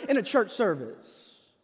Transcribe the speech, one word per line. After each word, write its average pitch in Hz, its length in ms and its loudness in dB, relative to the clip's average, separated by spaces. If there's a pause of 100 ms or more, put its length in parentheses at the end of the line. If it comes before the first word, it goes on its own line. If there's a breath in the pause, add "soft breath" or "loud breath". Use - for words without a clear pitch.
in 277 80 4
a 233 60 2
church 240 300 0
service. 143 760 -4 (340)